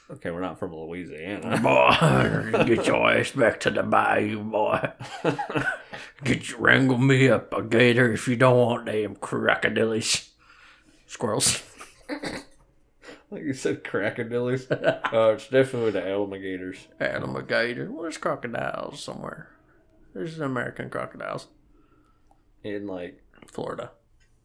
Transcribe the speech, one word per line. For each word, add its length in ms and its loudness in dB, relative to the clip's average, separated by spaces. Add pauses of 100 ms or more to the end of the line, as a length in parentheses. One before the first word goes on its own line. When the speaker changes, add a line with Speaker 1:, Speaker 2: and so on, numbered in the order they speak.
(100)
Speaker 1:
Okay, 200 -8
we're 120 -6
not 160 -6
from 160 -8
Louisiana. 880 -6
Speaker 2:
Boy, 1040 4
<laughs> 20 0
get 200 4
your 240 4
ass 200 2
back 300 2
to 100 0
the 120 -2
bayou, 600 2
boy. 480 0 (340)
<laughs> 80 2 (920)
Get 260 -2
you, 80 -10
wrangle 400 6
me 320 6
up 240 2
a 80 -2
gator 500 6
if 160 -2
you 80 2
don't 220 6
want 280 2
damn 300 -4
crocodiles. 1120 0 (760)
Squirrels. 560 -2 (460)
<laughs> 340 -8 (880)
Speaker 1:
Like 140 -12
you 100 -2
said, 280 -4
crocodiles. 840 -4
Speaker 2:
<laughs> 40 -6
Speaker 1:
Uh, 640 2
it's 140 -12
definitely 440 2
the 140 -2
alligators. 800 -6 (140)
Speaker 2:
Alligator. 920 -4
Well, 120 -12
there's 160 -10
crocodiles 840 -6
somewhere. 460 -12 (640)
There's 260 -10
American 520 -6
crocodiles. 560 -8 (1160)
Speaker 1:
In, 240 -8
like, 360 -10 (280)
Speaker 2:
Florida. 420 -10 (520)